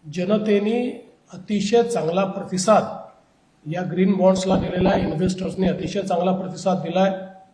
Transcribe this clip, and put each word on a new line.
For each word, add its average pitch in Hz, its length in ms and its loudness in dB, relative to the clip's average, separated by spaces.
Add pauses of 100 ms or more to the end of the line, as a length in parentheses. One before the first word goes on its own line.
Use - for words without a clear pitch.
(120)
जनतेने 208 960 0 (240)
अतिशय 233 500 0
चांगला 180 420 0
प्रतिसाद 190 600 2 (880)
या 180 80 -4 (100)
ग्रीन 190 200 2
बॉन्ड्सला 185 440 4
दिलेला 180 320 0
आहे, 180 120 2
इन्व्हेस्टर्सने 185 680 -2
अतिशय 160 340 -2
चांगला 180 300 0
प्रतिसाद - 500 -2
दिलाय. 185 360 0 (360)